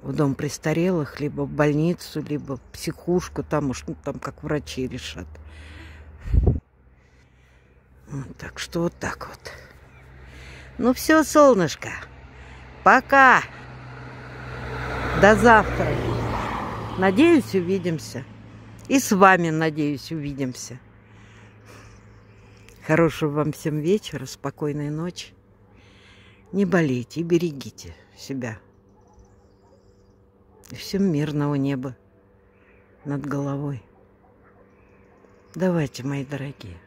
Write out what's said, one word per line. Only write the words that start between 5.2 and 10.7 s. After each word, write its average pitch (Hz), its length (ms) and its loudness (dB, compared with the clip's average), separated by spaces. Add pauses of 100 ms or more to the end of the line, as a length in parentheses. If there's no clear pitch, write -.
Вот, 139 320 -12
так - 200 -14
что - 220 -6
вот 170 180 -2
так - 300 -8
вот. - 240 -18 (1300)